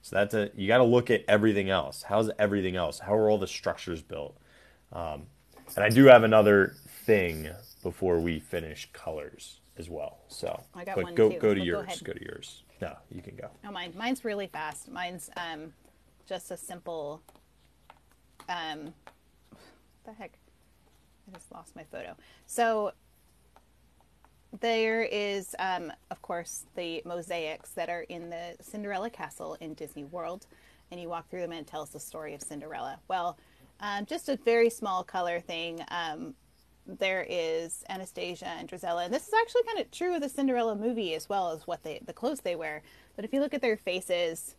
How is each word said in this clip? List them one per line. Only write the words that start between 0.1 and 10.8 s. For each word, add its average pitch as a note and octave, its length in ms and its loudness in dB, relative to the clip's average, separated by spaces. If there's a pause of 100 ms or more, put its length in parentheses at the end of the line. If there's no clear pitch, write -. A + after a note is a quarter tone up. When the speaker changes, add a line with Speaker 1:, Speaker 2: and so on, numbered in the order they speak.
Speaker 1:
that's G#2 180 2
a, G#2 220 2
you G2 120 -2
gotta B2 160 8
look A#2+ 260 6
at A2 180 4
everything G#2 420 6
else. D#2 340 0
How's G#2+ 340 2
everything G2+ 380 2
else? D#2+ 240 0
How G#2 160 2
are G#2+ 140 6
all G#2+ 80 6
the F#2+ 100 0
structures E2+ 540 -4
built? D2 360 -10 (540)
Um, D#2 320 -6 (500)
and G2+ 100 2
I G#2+ 60 8
do C3 160 12
have A#2+ 160 12
another G#2 540 8 (280)
thing E2 440 2 (340)
before F2 380 0
we E2 200 -2
finish D#2+ 520 -8
colors - 680 -12 (180)
as E2 120 -12
well. D#2 280 -10 (100)
So, - 360 -8 (100)
Speaker 2:
I F3+ 100 -12